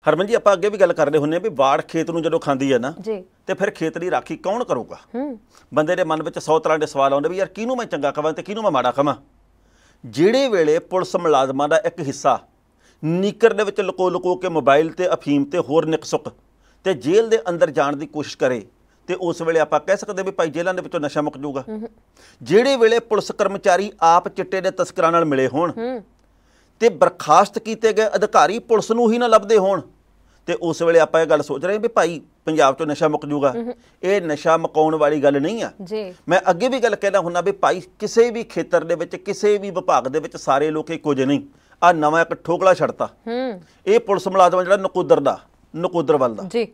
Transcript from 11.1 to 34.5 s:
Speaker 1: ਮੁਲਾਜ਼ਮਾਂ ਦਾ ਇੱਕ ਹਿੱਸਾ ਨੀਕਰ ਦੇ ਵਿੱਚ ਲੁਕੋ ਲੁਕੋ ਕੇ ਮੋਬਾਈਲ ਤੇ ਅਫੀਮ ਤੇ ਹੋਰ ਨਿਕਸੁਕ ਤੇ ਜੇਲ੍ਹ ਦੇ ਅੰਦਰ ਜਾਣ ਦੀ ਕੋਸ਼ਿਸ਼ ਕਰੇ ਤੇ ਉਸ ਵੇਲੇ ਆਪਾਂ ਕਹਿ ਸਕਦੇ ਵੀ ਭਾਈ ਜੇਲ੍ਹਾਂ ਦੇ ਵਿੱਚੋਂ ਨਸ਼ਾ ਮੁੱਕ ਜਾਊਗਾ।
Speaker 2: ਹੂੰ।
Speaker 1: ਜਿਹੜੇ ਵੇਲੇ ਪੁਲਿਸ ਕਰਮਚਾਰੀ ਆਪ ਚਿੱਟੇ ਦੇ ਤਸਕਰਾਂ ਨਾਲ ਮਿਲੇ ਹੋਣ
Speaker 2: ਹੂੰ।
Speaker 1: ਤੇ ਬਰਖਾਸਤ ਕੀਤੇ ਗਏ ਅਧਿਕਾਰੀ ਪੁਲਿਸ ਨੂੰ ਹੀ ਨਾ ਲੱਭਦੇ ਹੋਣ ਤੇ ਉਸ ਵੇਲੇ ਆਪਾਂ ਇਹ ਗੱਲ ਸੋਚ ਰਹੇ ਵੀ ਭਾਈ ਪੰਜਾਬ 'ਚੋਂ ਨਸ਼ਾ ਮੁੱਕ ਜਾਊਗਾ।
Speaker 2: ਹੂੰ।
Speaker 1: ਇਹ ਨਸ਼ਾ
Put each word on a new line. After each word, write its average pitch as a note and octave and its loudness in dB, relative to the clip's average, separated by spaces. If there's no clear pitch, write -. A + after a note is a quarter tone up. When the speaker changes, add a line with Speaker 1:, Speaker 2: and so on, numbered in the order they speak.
Speaker 1:
ਮੁਲਾਜ਼ਮਾਂ C#3+ 0
ਦਾ D#3+ 2
ਇੱਕ E3+ -2
ਹਿੱਸਾ C3+ -2
ਨੀਕਰ G3 2
ਦੇ G#3 -2
ਵਿੱਚ G3+ -4
ਲੁਕੋ F#3 -2
ਲੁਕੋ F3+ -2
ਕੇ F#3 -6
ਮੋਬਾਈਲ D3+ 2
ਤੇ E3 -2
ਅਫੀਮ C#3+ 0
ਤੇ F3 -4
ਹੋਰ D#3 0
ਨਿਕਸੁਕ - -4
ਤੇ F#3 0
ਜੇਲ੍ਹ F3+ 0
ਦੇ A3 2
ਅੰਦਰ E3+ 0
ਜਾਣ C#3+ -2
ਦੀ D3+ -10
ਕੋਸ਼ਿਸ਼ - -10
ਕਰੇ B2+ -2
ਤੇ F3+ -4
ਉਸ E3+ -4
ਵੇਲੇ E3 -2
ਆਪਾਂ D3+ 0
ਕਹਿ F#3+ -2
ਸਕਦੇ G3 -8
ਵੀ F#3 -4
ਭਾਈ E3+ -4
ਜੇਲ੍ਹਾਂ F3 -4
ਦੇ F3+ -6
ਵਿੱਚੋਂ D#3 -6
ਨਸ਼ਾ D3 -4
ਮੁੱਕ D3 -8
ਜਾਊਗਾ। C#3 -10
Speaker 2:
ਹੂੰ। G#3+ -12
Speaker 1:
ਜਿਹੜੇ A#3 2
ਵੇਲੇ A#3 4
ਪੁਲਿਸ G#3+ -2
ਕਰਮਚਾਰੀ G#3 0
ਆਪ E3+ 4
ਚਿੱਟੇ F#3 -6
ਦੇ F#3 -2
ਤਸਕਰਾਂ F3 -2
ਨਾਲ E3+ 2
ਮਿਲੇ C3 0
ਹੋਣ D3+ -2
Speaker 2:
ਹੂੰ। A#3 -8
Speaker 1:
ਤੇ A3+ 4
ਬਰਖਾਸਤ E3 4
ਕੀਤੇ A3 -2
ਗਏ G#3+ 2
ਅਧਿਕਾਰੀ G3 2
ਪੁਲਿਸ A3+ 0
ਨੂੰ A3+ 2
ਹੀ A#3+ 0
ਨਾ A#3+ 0
ਲੱਭਦੇ G#3+ 4
ਹੋਣ F#3+ 2
ਤੇ E3+ -2
ਉਸ E3+ -4
ਵੇਲੇ E3 6
ਆਪਾਂ D#3+ 4
ਇਹ E3 2
ਗੱਲ D3+ 2
ਸੋਚ D3+ -6
ਰਹੇ G3+ -2
ਵੀ A3 -4
ਭਾਈ E3+ 0
ਪੰਜਾਬ D3+ 2
'ਚੋਂ D#3+ -6
ਨਸ਼ਾ D3+ 0
ਮੁੱਕ D3+ -2
ਜਾਊਗਾ। C#3+ 0
Speaker 2:
ਹੂੰ। A#3 -8
Speaker 1:
ਇਹ F#3+ 0
ਨਸ਼ਾ D#3+ 0